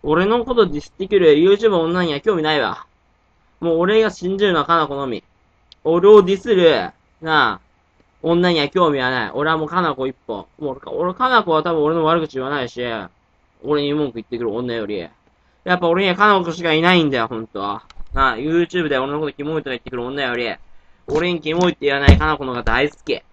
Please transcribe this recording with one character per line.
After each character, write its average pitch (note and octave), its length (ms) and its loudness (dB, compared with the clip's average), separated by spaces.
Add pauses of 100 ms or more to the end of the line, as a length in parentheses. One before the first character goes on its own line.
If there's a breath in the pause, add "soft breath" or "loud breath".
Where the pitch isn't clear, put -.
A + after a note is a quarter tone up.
俺 D#3 240 0
の A#3 200 0
こ C4 100 -4
と A3+ 100 4
デ D3 140 -6
ィ - 20 -6
ス - 80 -20
っ - 40 -20
て F#3+ 140 -8
く G3+ 120 2
る D#3+ 140 8
YouTube G3 360 4
の F#3 120 2
女 F3 220 0
に E3 100 -2
は C#3+ 80 -4
興 G#3+ 140 0
味 D#3+ 80 -2
な D#3 100 0
い D3 80 0
わ。 G#2+ 260 -6 (720)
も E3+ 160 0
う - 40 0
俺 G3+ 220 2
が A3 80 0
信 F#3+ 300 -6
じ G#3 60 2
る F#3+ 80 2
の D#3+ 60 2
は C#3+ 60 -2
か E3 120 2
な D#3 100 0
子 C#3 80 -8
の C#3 120 -6
み。 A#2 160 -8 (600)
俺 F3 240 4
を G#3 160 10
デ F#3 100 0
ィ G3 40 0
ス G#3+ 180 0
る、 D3+ 360 4 (300)
な D3+ 320 2
あ、 F2+ 60 -12 (640)
女 F3 280 2
に E3 80 0
は D3 100 -2
興 F3 200 2
味 C#3+ 100 -2
は B2+ 120 -2
な A#2+ 160 -4
い。 E2 60 -10
俺 D3 180 -2
は D#3+ 60 -2
も D#3 80 -4
う - 40 -12
か F3 120 -4
な D#3+ 120 -2
子 C3 140 -6
一 C3+ 80 -8 (100)
本。 G2+ 220 -10 (100)
も D3 120 -8
う - 20 -8
俺 B2+ 80 -12
か、 - 120 -16
俺 F3 220 -4
か B3+ 160 -2
な A#3 140 2
子 F3 80 -4
は D#3 100 2
多 E3+ 120 -4
分 D#3 100 0
俺 D3+ 100 0
の E3 120 -2
悪 E3 160 2
口 D3+ 160 -8
言 C3 60 -6
わ C3 60 -8
な C#3+ 140 -6
い A#2+ 60 -8
し、 A#2+ 140 -10 (840)
俺 D3 180 -2
に C#3+ 100 -2
文 D3 140 -2
句 A#2+ 80 -10
言 A2+ 80 -10
っ - 40 -20
て A#2+ 100 -8
く A#2+ 60 -6
る A2 100 -4
女 A#2+ 200 -6
よ A2+ 120 -6
り。 G2+ 140 -6
や - 760 -8
っ F3 40 -8
ぱ F3 80 -2
俺 E3+ 160 0
に G3 60 0
は F3 60 0
か G3+ 120 2
な G3 160 2
子 E3+ 80 -6
し E3+ 120 -10
か E3 100 0
い D#3 80 2
な F3 120 4
い F3 100 4
ん D3+ 60 0
だ C3+ 80 -2
よ、 A2+ 100 -2
ほ A#2+ 100 -8
ん A2 100 -10
と - 120 -12
は。 G2+ 240 -8 (300)
な C3 200 0
あ、 - 40 -6
YouTube E3 520 -2
で C#3 80 -2
俺 C3+ 140 -4
の D3 80 -6
こ D#3 80 -4
と C#3 60 -8
キ C#3+ 100 -12
モ D#3 160 -6
い - 20 -6
と - 40 -18
か C#3 40 -10
言 B2 100 -8
っ - 20 -16
て - 80 -18
く B2+ 60 -12
る A#2+ 100 -6
女 C#3 180 -8
よ B2 120 -4
り、 A#2 180 -6 (540)
俺 E3 260 -2
に E3 80 -6
キ D#3 120 -4
モ F3+ 140 2
い F3 40 2
っ D3+ 40 -10
て - 100 -10
言 C#3+ 80 2
わ C#3 60 -2
な C#3 80 4
い C#3 100 10
か D3+ 80 0
な D3+ 120 0
子 C#3+ 80 -8
の C3 60 -6
方 A#2+ 60 -6
が A#2+ 60 -8
大 B2 260 0
好 - 160 -14
き。 B2 160 -6 (120)